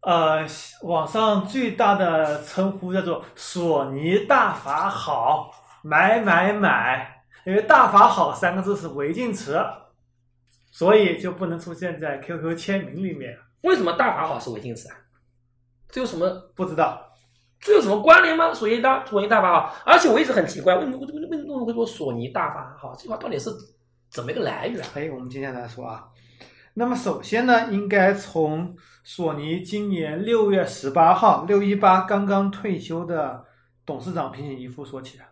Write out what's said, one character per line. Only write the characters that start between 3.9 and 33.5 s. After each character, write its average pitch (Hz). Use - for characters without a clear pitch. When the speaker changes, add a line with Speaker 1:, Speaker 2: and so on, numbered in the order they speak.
Speaker 1:
尼 165
大 220
法 156
好， 143
买 185
买 185
买。 131
因 185
为 202
“大 269
法 208
好” 151
三 175
个 190
字 202
是 165
违 143
禁 226
词， 156
所 185
以 196
就 180
不 185
能 170
出 165
现 170
在 147
Q 165
Q 165
签 196
名 175
里 180
面。 127
Speaker 2:
为 359
什 240
么 170
“大 -
法 160
好” 139
是 123
违 107
禁 120
词 -
啊？ -
这 254
有 247
什 175
么？ 175
Speaker 1:
不 185
知 160
道。 -
Speaker 2:
这 415
有 381
什 233
么 208
关 330
联 320
吗？ 330
索 214
尼 233
大， 262
索 202
尼 202
大 214
法 175
好。 -
而 339
且 349
我 240
一 320
直 254
很 196
奇 175
怪， 180
为 -
什 -
么， 262
为 269
什 -
么， 302
为 330
什 285
么 254
会 233
说 233
索 156
尼 117
大 160
法 -
好？ 127
这 -
句 -
话 214
到 -
底 -
是 220
怎 120
么 120
一 -
个 254
来 151
源？ 202
Speaker 1:
哎， 151
我 135
们 127
今 135
天 135
来 123
说 117
啊。 110
那 233
么 247
首 -
先 233
呢， 233
应 202
该 196
从 170
索 165
尼 156
今 208
年 165
六 220
月 185
十 -
八 165
号， 180
六 202
一 202
八 190
刚 202
刚 196
退 196
休 170
的 156